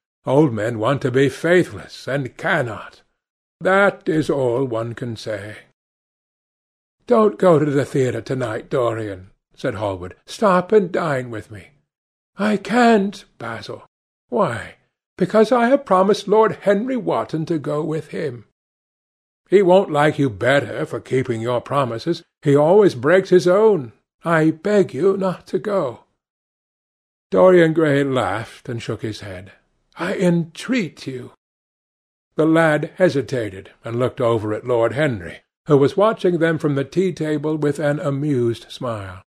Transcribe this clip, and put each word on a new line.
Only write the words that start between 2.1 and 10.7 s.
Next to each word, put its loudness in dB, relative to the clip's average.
cannot. -4
That 0
is 0
all 0
one -6
can -10
say." -10
"Don't 4
go 6
to 0
the 0
theatre -2
tonight, -6
Dorian," -4
said -6
Hallward. -8
"Stop -2